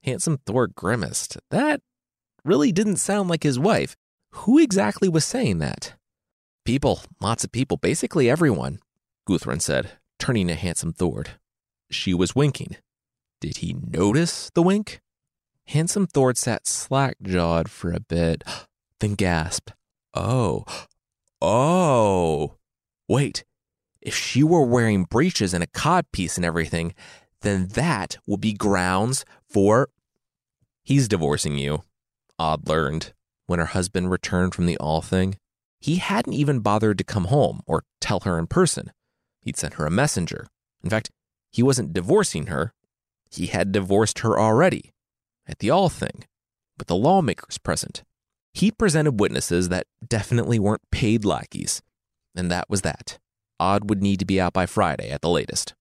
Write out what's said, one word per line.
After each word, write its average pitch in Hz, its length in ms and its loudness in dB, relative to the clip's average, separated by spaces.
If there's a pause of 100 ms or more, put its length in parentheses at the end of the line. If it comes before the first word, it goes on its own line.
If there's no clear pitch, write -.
Handsome 139 420 -2
Thor 117 220 2
grimaced. 95 680 -4 (120)
That 294 320 0 (600)
really 247 300 2
didn't 202 240 0
sound 196 320 -2
like 165 140 -2
his 135 140 2
wife. 110 380 0 (360)
Who 262 280 4
exactly 208 480 2
was 160 160 2
saying 139 360 0
that? - 380 -6 (680)
"People, 123 380 0 (180)
lots 110 220 -2
of - 80 -8
people, 123 260 -2
basically 131 520 0
everyone," 113 500 0 (480)
Guthrun 80 340 0
said, - 300 -2 (280)
turning 104 280 0
to 82 80 -2
Handsome 82 360 -6
Thord. 73 480 -4 (500)
She - 240 -4
was 90 220 0
winking. 139 400 -2 (640)
Did - 180 -8
he - 160 -8
notice - 800 -2
the 170 100 4
wink? 202 380 0 (680)
Handsome 170 400 0
Thord 127 300 2
sat - 300 -4
slack-jawed 92 1000 0
for - 220 -6
a 85 100 -4
bit, 82 420 0 (280)
<gasps> - 280 -20
then 104 160 0
gasped, 87 580 -2 (400)
Oh. 101 540 0
<gasps> - 200 -14 (580)
Oh. 107 1080 2 (540)
Wait. 127 340 0 (580)
If - 140 -8
she - 280 2
were 160 220 6
wearing 113 380 2
breeches 110 500 0
and 87 80 0
a 85 60 -4
codpiece 156 680 -2
and 90 80 -2
everything, 82 500 -2 (460)
then 95 280 0
that 120 560 -2
would 98 140 -2
be 107 140 0
grounds 98 720 0 (240)
for, 107 400 4 (960)
"He's 131 260 2
divorcing 73 480 0
you," 71 260 -4 (560)
Odd 78 300 -2
learned 78 440 0 (320)
when 87 140 -2
her 82 60 0
husband 92 440 -2
returned 90 460 -2
from 87 120 0
the 85 100 0
All 78 240 -2
thing. 95 340 0 (460)
He 160 160 -2
hadn't 202 340 -2
even 139 300 0
bothered 107 380 2
to - 40 -4
come 98 220 -2
home 95 400 2
or - 180 -2 (160)
tell 98 220 -4
her 87 180 0
in 82 80 -4
person. - 460 0 (480)
He'd - 160 -8
sent - 160 -6
her 76 120 -4
a 76 60 0
messenger. 101 560 -2 (340)
In - 80 -6
fact, 110 220 -2 (400)
he 117 100 0
wasn't 120 300 2
divorcing 92 540 0
her. 78 280 -4 (560)
He 85 180 -6
had 95 260 -2
divorced 101 460 2
her 113 200 2
already 110 540 2 (520)
at - 140 -12
the 107 120 0
All 180 180 4
thing, - 340 -8 (540)
with - 100 -10
the 85 80 0
lawmakers 139 640 2
present. - 460 -6 (500)
He 196 160 2
presented 151 500 2
witnesses 87 500 0
that 90 180 -4 (200)
definitely 117 520 0
weren't 104 320 -2
paid 110 340 0
lackeys, 53 560 -4 (540)
and 90 160 -4
that - 180 -4
was 101 120 -2
that. - 360 -8 (420)
Odd 101 300 0
would 98 140 0
need 98 160 2
to 95 60 -2
be 95 140 2
out 90 140 2
by 92 140 0
Friday 80 420 -2
at 71 120 -8
the 80 80 0
latest. - 520 -2